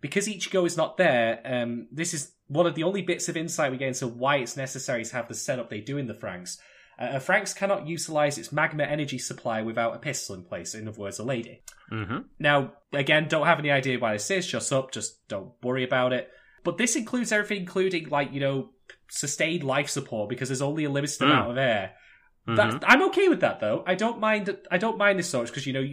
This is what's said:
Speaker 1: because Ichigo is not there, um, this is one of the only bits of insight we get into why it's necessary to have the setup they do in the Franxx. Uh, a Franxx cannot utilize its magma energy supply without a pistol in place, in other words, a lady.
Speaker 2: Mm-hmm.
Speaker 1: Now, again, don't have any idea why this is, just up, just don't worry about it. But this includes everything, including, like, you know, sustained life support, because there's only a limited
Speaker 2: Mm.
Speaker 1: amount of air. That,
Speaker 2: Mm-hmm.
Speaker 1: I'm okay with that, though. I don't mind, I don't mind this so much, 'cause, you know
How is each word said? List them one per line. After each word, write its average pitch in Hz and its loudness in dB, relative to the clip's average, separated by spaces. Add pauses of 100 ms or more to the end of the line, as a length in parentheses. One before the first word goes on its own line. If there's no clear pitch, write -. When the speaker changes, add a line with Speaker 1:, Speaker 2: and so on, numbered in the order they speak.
Speaker 1:
because 196 -2
Ichigo 185 0
is 160 -2
not 156 -2
there, 120 4
um, 120 -4
this 165 -4
is - -8 (160)
one 156 4
of 160 2
the 156 -2
only 190 0
bits 175 -2
of 170 -4
insight 156 0
we 131 -6
get 135 -2
into 127 -4
why 127 2
it's 123 -2
necessary 131 -4
to - -12
have 117 -4
the 120 -10
setup 120 -4
they 107 -8
do 139 -6
in 135 -4
the 107 -8
Franxx. 90 -10 (400)
Uh, 123 -4
a 139 -2
Franxx 185 0
cannot 196 -2
utilize 151 0
its - -12
magma 151 0
energy 139 -4
supply 113 -4
without 113 0
a - -12
pistol - -6
in 90 -12
place, 87 -10
in 110 -10
other 107 -12
words, 98 -8
a 107 -8
lady. 117 -6 (300)
Speaker 2:
Mm-hmm. 110 -4 (220)
Speaker 1:
Now, 147 4 (200)
again, 156 4
don't 151 2
have 165 6
any 143 0
idea 135 2
why 113 2
this 104 -4
is, 180 0
just 113 -2
up, 131 0
just - -10
don't 98 -8 (100)
worry 127 0
about 127 4
it. - -2 (360)
But 170 -2
this 240 2
includes 247 -2
everything, 208 2
including, 180 0
like, 143 0
you 139 -4
know, 139 0 (380)
sustained 156 -2
life 139 0
support, 110 -4
because 123 -4
there's 131 -2
only 151 -2
a 147 0
limited 143 -2
Speaker 2:
Mm. 135 4
Speaker 1:
amount 127 6
of 123 -2
air. 110 2 (560)
That, 113 2 (180)
Speaker 2:
Mm-hmm. - -6
Speaker 1:
I'm 262 8
okay 381 4
with 302 4
that, - 2
though. 113 0
I 185 4
don't 202 -2
mind, 208 0 (140)
I 180 2
don't 220 0
mind 202 6
this 175 -2
so 127 0
much, 117 -4
'cause, 139 -6
you 131 -2
know 135 0